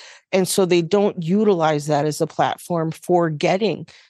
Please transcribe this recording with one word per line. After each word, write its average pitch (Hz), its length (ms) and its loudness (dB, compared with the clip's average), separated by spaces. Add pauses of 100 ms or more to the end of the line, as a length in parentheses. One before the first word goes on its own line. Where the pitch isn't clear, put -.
(340)
And 185 120 2
so 190 200 0
they 175 160 2
don't 185 420 0
utilize 160 640 0
that 147 180 0
as 151 140 -4
a 160 80 0
platform 160 640 -2
for 170 380 0
getting 170 580 -2 (220)